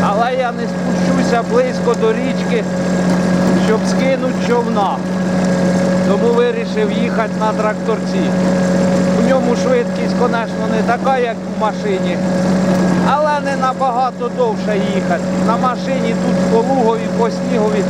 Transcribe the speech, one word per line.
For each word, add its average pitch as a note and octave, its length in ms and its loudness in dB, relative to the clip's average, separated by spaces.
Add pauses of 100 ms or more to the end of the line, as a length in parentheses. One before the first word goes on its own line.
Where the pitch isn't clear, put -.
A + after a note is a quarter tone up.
але A3+ 320 0
я B3 160 -2
не A#3+ 120 -6
спущуся - 760 0 (100)
близько A#3+ 500 0
до A3 120 2
річки, A#3+ 500 -2 (1040)
щоб A3 120 2 (100)
скинути C4 440 0 (140)
човна. A3+ 480 2 (1160)
Тому A3 220 2
вирішив A3+ 580 0
їхати A3+ 480 0
на G#3+ 140 0
тракторці. - 680 -2 (1000)
У A#3+ 100 2
ньому B3 260 2
швидкість, A#3+ 640 0
конечно, A#3 440 0 (120)
не F#3 80 0
така, F#3 340 0
як A#3 180 -2 (220)
у G#3+ 40 -2
машині, F#3 560 -2 (920)
але D4 340 2
не C#4 120 -2
набагато B3+ 800 -2
довше A3 400 0 (180)
їхати. F3+ 280 0 (240)
На A3+ 100 2
машині B3 580 -2 (100)
тут - 260 0
по A3+ 220 2
лугові, A3+ 340 0 (100)
по A3+ 120 2
снігові G#3+ 600 0